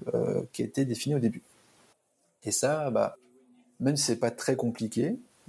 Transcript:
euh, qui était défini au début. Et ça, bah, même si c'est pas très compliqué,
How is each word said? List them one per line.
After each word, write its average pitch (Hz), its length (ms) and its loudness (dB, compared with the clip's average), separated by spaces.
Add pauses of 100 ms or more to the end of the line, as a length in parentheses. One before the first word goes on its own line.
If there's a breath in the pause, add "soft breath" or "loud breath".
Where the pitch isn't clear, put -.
(140)
euh, - 280 0 (100)
qui - 120 -4
était 135 200 0
défini 131 300 -2
au 139 60 2
début. - 220 0 (1040)
Et 107 80 -2
ça, 147 380 2
bah, 110 260 2 (640)
même 139 160 4
si 143 80 2
c'est 117 140 2
pas 117 120 2
très 131 260 0
compliqué, 120 640 0 (300)